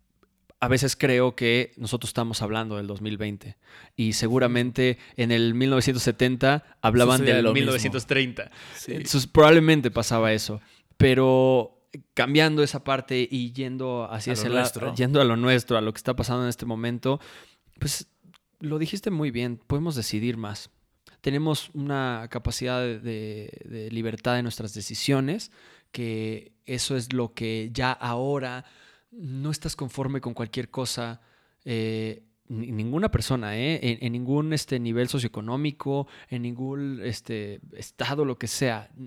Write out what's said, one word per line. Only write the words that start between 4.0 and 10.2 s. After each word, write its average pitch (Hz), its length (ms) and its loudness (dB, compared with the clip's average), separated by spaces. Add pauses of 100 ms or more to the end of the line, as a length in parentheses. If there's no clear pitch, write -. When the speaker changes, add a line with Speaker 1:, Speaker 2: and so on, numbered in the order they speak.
Speaker 1:
seguramente 123 840 2 (180)
en 117 140 0
el 117 240 4
mil 131 160 4
novecientos 127 320 2
setenta 127 640 2 (180)
hablaban 120 360 6
Speaker 2:
Sucedía 135 180 4
Speaker 1:
del 120 80 4
Speaker 2:
lo 113 80 4
mismo. 139 120 4
Speaker 1:
mil - 20 2
novecientos 127 400 -2
treinta. 131 440 -2 (240)
Speaker 2:
Sí. - 180 -12
Speaker 1:
Entonces, 139 340 -2
probablemente 156 640 8
pasaba 113 420 2